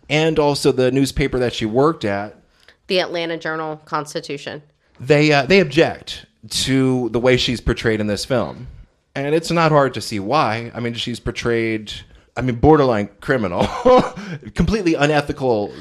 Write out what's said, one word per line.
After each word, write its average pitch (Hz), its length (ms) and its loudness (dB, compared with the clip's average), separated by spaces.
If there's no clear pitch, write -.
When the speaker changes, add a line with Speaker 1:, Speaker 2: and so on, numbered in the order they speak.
Speaker 1:
and 156 300 0
also 143 340 2
the 127 180 2
newspaper 135 500 0
that 120 120 0
she - 140 -4
worked 139 400 0
at, 101 280 -4
Speaker 2:
The 185 140 0
Atlanta 170 360 -4
Journal-Constitution. 156 1300 -8
Speaker 1:
they, 147 340 4
uh, 143 120 4
they 190 160 4
object 147 640 0
to 127 600 0
the 120 100 0
way 127 160 4
she's 123 240 -2
portrayed 110 400 0
in 107 60 -2
this 104 180 -4
film. 110 440 -4
And 143 180 -2
it's 165 160 0
not 165 220 2
hard 139 220 4
to 110 80 -8
see 107 180 -6
why. 117 540 -2
I 117 60 -8
mean, 117 120 -4
she's 117 260 -8
portrayed, 113 720 -4
I 127 60 -6
mean, 127 140 -2
borderline 127 520 4
criminal, 110 440 0
<laughs> 202 880 0
completely 180 380 0
unethical, 139 880 0